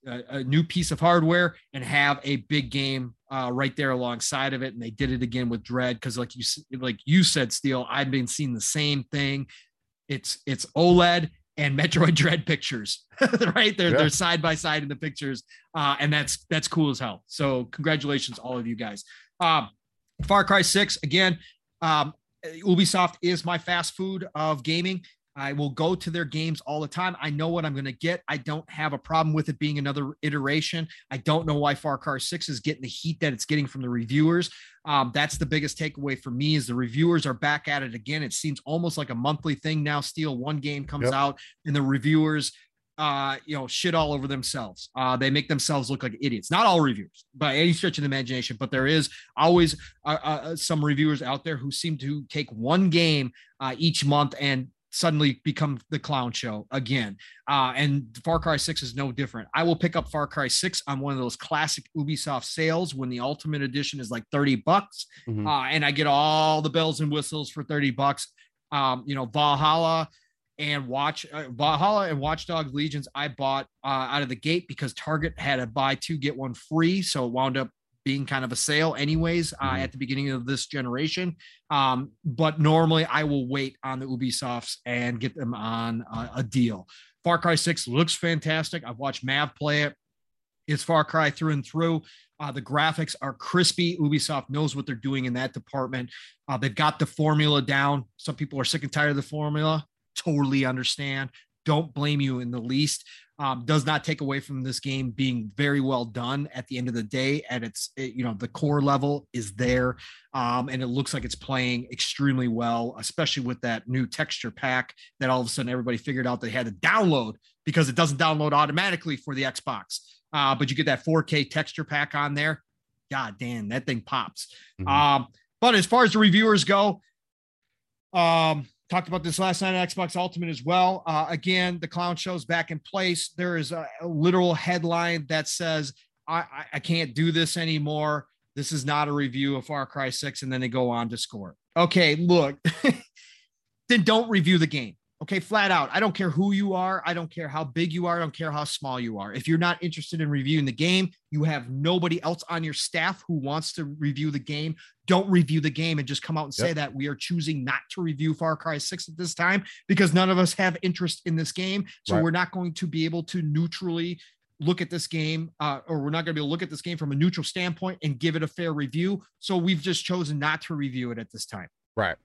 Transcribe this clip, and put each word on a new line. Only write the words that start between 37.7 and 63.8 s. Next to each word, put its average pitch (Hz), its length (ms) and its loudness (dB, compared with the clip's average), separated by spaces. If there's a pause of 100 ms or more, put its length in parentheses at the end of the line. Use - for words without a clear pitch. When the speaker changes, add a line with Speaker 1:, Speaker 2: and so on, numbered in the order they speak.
Speaker 1:
it 120 140 -8
again. 143 280 -6
It 117 100 -6
seems 147 320 -4
almost 165 320 0
like 143 120 -4
a 123 60 -4
monthly 143 400 0
thing 156 280 -2
now. 147 180 0
Steele, 151 360 -4
one 147 200 -4
game 143 280 -6
comes 143 200 -4
Speaker 2:
Yep. 131 80 2
Speaker 1:
out 139 260 0 (260)
and 151 100 0
the 143 60 4
reviewers, 151 720 2 (460)
uh, 139 480 -2
you 151 100 -6
know, 131 120 -6
shit 170 280 0
all 151 160 4
over 139 160 -2
themselves. 131 720 -6
Uh, 127 180 2
they 135 140 2
make 139 180 2
themselves 139 420 0
look 135 140 -2
like 120 160 -6
idiots. 123 320 -2
Not 196 140 4
all 175 160 6
reviewers 113 420 -2 (100)
by 135 220 0
any 170 160 4
stretch 165 260 0
of 151 40 -2
the 143 60 0
imagination, 127 520 -4
but 131 100 -4
there 131 160 2
is 151 240 4 (280)
always, 165 380 6 (280)
uh, 151 180 -2
uh, 151 360 -4
some 156 260 0
reviewers 147 380 2
out 135 240 -6
there 160 120 -4
who 135 140 -6
seem 160 280 -4
to 139 260 -6
take 147 260 -6
one 147 380 4
game, 156 420 4 (300)
uh, 131 160 -4
each 165 260 0
month 143 380 2
and 135 260 0 (260)
suddenly 151 520 2
become 143 340 -2 (100)
the 151 80 -4
clown 127 360 -4
show 107 360 -6
again. 123 460 -2 (320)
Uh, 131 300 2
and 139 280 2 (200)
Far 165 140 2
Cry 156 180 0
six - 260 -4
is 120 100 -10
no 135 200 -4
different. 113 420 -6
I 160 80 2
will 170 140 4
pick 170 180 0
up - 160 -2
Far 147 160 -2
Cry 139 220 -2
six - 360 0
on 139 140 -4
one 139 140 -4
of 135 60 -2
those 123 180 -4
classic 156 480 -2 (120)
Ubisoft 143 460 -4
sales 160 500 -2
when 131 140 -6
the 123 140 -4
Ultimate 147 400 -4
Edition 139 400 -4